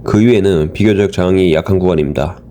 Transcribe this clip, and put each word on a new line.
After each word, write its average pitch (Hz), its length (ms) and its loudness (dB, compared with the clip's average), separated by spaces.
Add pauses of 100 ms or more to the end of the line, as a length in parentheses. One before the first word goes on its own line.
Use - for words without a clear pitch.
그 104 180 2
이후에는 95 520 0
비교적 101 360 0
저항이 92 440 0
약한 92 260 0
구간입니다. 78 600 -2 (100)